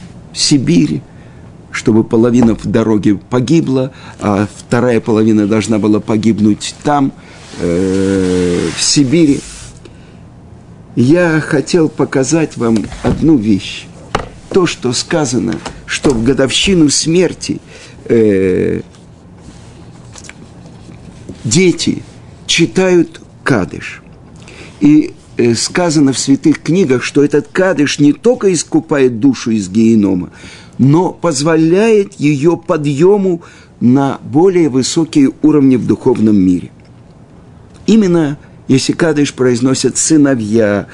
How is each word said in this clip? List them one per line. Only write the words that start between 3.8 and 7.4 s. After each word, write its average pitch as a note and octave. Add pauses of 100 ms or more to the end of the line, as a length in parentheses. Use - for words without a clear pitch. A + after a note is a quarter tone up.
а G#2
вторая -
половина A2
должна A2
была G#2
погибнуть G#2
там, C#3+ (460)